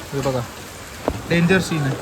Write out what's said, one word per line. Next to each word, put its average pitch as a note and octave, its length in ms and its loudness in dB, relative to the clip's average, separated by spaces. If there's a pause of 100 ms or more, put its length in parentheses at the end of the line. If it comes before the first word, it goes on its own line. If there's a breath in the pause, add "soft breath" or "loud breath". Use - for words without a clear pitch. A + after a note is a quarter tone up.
(140)
हे C#3 80 -2
बघा, B2+ 200 0 (880)
डेंजर E3+ 300 6
सीन E3 220 0
आहे. C3+ 200 0